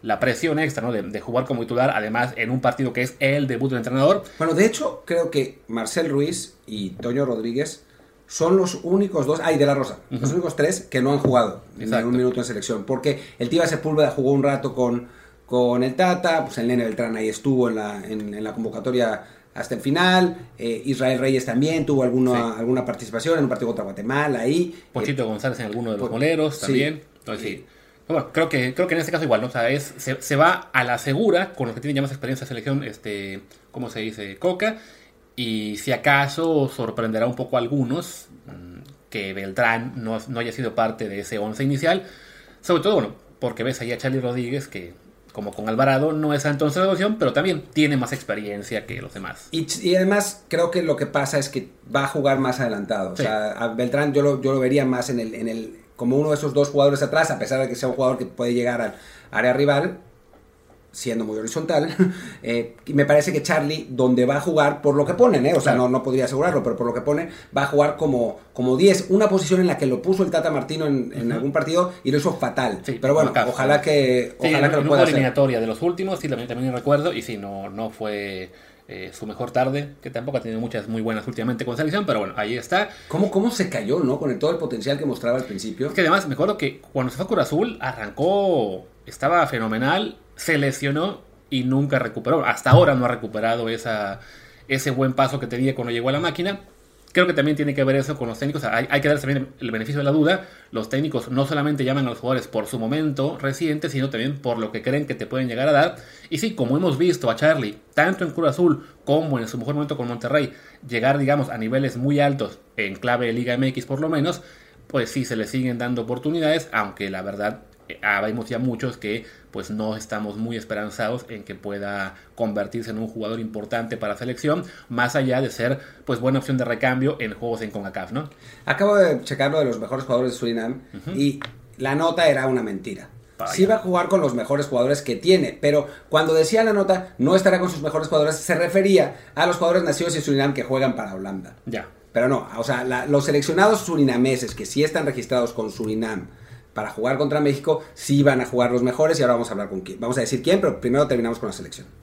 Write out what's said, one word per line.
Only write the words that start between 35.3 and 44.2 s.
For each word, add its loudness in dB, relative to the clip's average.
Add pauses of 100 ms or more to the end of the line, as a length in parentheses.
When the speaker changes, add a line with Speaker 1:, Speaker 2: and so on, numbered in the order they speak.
Speaker 1:
Y -4
si -4
acaso 2
sorprenderá -2
un -2
poco -4
a 4
algunos, -4 (180)
mm, -18 (320)
que -6
Beltrán 0
no, -6 (100)
no -6
haya -4
sido -4
parte 0
de -8
ese -8
once -4
inicial. 0 (560)
Sobre 0
todo, 2
bueno, 0 (260)
porque -4
ves -4
ahí -6
a -4
Charlie -2